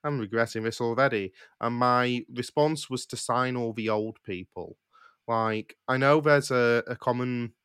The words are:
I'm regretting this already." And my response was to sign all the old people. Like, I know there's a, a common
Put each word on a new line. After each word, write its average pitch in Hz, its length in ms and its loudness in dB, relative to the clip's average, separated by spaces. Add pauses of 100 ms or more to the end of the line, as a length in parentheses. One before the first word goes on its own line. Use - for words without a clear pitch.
I'm 147 160 -2
regretting 113 440 -2
this 113 180 -4
already." 117 520 0 (280)
And 117 140 -2
my 123 580 2
response 147 560 -2
was 127 180 -6
to - 100 -10
sign 127 380 0
all 117 180 -4
the 110 160 -2
old 110 340 -2
people. 92 560 -12 (480)
Like, 110 500 0 (100)
I 127 100 0
know 143 220 6
there's 147 300 4
a, 120 380 2
a 123 80 -6
common 123 580 -4 (120)